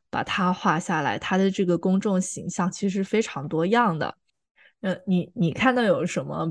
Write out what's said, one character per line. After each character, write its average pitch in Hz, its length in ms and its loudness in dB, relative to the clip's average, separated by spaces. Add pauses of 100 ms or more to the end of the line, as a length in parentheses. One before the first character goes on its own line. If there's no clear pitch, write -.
(120)
把 - 120 -2
她 180 300 0
画 170 260 0
下 160 220 -2
来， 123 160 -2
她 - 200 -2
的 196 120 4
这 196 160 0
个 175 100 2
公 185 240 2
众 196 220 0
形 156 260 -6
象 180 240 -2
其 - 160 -4
实 196 160 0
非 208 160 0
常 147 280 -4
多 160 180 0
样 208 320 2
的。 - 180 -4 (680)
呃， 185 140 -2 (120)
你， 180 260 2
你 165 180 2
看 254 220 2
到 247 80 2
有 170 240 2
什 160 180 -4
么 156 280 -6